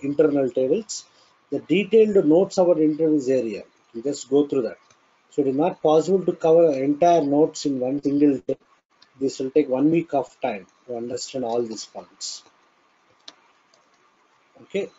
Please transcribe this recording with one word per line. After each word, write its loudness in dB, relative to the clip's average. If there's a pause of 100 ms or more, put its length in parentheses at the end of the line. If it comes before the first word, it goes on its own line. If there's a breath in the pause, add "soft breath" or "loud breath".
Internal 0
tables. -4 (460 soft breath)
The -6
detailed 2
notes 2
about 4
internals 0
area. -2 (320)
You -12
just -8
go 2
through -2
that. -6 (520)
So -4
it 0
is -2
not -2
possible 2
to -2
cover 4
entire 2
notes 0
in -4
one -4
single 2
day. -8 (640)
This -4
will -6
take 2
one 2
week -2
of -4
time -6 (200)
to -10
understand -8
all -2
these -10
points. -16 (2250)
Okay, -8